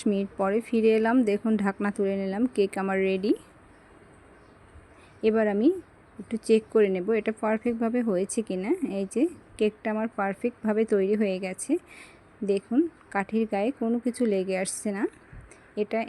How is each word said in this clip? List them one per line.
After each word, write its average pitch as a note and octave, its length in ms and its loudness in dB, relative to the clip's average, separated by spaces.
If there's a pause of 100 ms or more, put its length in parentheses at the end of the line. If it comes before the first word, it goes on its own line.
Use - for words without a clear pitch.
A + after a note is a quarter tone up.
মিনিট G3 220 0 (100)
পরে G3 280 0
ফিরে A3 320 4
এলাম। A3+ 180 2 (140)
দেখুন, G#3 220 0 (120)
ঢাকনা G3+ 320 0
তুলে G3 260 0
নিলাম, G3 200 -2 (120)
কেক G3 180 0 (100)
আমার F#3+ 160 0 (100)
রেডি। F#3+ 240 0 (1900)
এবার A3 320 2
আমি A3 140 4 (500)
একটু A3 180 -8 (100)
চেক A3 160 6 (100)
করে G#3 220 6
নেব F#3 120 -4 (140)
এটা A3 120 -2 (100)
পারফেক্টভাবে A3+ 680 0
হয়েছে G3 340 -2
কি F#3+ 200 -4
না। G#3+ 80 -2 (280)
এই G3 160 -4
যে A#3+ 80 2 (360)
কেকটা G#3+ 360 0
আমার A3 140 -2 (100)
পারফেক্টভাবে G#3+ 640 -2 (100)
তৈরি G3 280 2
হয়ে F#3+ 240 0
গেছে। F#3+ 280 -4 (680)
দেখুন, G3+ 400 0 (340)
কাঠির A3 380 0
গায়ে G#3 180 0 (100)
কোনো A#3 240 0
কিছু B3 180 -2 (100)
লেগে F#3+ 300 0
আসছে - 340 -6
না, - 60 -4 (800)
এটা A3 160 -2 (100)